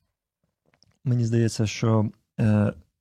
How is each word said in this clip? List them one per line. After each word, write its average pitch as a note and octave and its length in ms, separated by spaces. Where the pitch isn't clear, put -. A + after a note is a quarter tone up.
Мені B2 200
здається, A2+ 420
що, A2 440
е, G#2 320